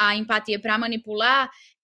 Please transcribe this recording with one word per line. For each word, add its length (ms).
a 80
empatia 440
pra 200
manipular, 720